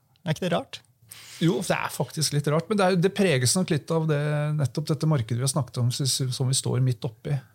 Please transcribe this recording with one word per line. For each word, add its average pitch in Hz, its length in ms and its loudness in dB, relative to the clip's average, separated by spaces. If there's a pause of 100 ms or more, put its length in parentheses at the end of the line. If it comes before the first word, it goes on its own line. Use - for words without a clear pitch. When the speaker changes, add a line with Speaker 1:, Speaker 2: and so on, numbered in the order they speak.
(240)
Speaker 1:
Er 160 80 0
ikke 180 160 -4
det 165 80 -2
rart? - 240 -8 (580)
Speaker 2:
Jo, 170 220 2
det 175 160 0
er - 160 -6
faktisk - 400 -4
litt 147 160 0
rart, 156 220 0
men 208 80 2
det 190 80 4
er 185 100 4
jo, - 0 -
det 185 180 2
preges 135 420 4
nok 185 120 0
litt 151 220 -2
av 160 180 0
det, 147 140 0 (340)
nettopp 151 320 -2
dette 156 180 0
markedet 127 300 2
vi 123 80 0
har 135 80 0
snakket 131 300 -2
om, 123 100 2
som 131 560 -2
vi 131 80 0
står 123 240 0
midt 131 240 0
oppi. 135 320 -4 (180)